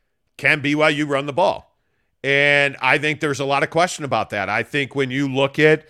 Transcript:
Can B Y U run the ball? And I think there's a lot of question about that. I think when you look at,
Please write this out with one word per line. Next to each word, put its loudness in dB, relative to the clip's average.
Can 0
B -2
Y 4
U -2
run -2
the -8
ball? -2
And 2
I 2
think -4
there's -2
a -4
lot 0
of -4
question -2
about -2
that. -4
I -2
think -6
when -2
you -2
look -2
at, 4